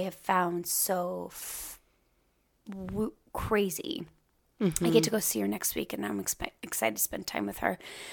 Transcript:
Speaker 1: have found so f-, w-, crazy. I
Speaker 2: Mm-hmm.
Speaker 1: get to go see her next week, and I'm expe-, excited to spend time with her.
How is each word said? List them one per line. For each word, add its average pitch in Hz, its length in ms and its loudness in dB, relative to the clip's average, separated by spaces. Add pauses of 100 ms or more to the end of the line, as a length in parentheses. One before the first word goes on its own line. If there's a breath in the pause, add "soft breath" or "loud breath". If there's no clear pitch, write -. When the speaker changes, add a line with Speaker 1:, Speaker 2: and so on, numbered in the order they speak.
Speaker 1:
have 185 120 -6
found 175 500 2
so 180 680 0
f-, - 480 -12 (880)
w-, 196 460 -4 (180)
crazy. - 720 0 (540)
I 220 60 4
Speaker 2:
Mm-hmm. 170 260 4
Speaker 1:
get 220 100 10
to - 80 2
go 220 80 4
see - 220 0
her 202 80 0
next - 260 -2
week, 214 180 -4
and 208 140 -2
I'm 202 160 -2
expe-, - 300 -4 (100)
excited - 340 0
to - 60 -2
spend - 240 -4
time - 200 -2
with 196 120 -4
her. 190 220 0 (320 loud breath)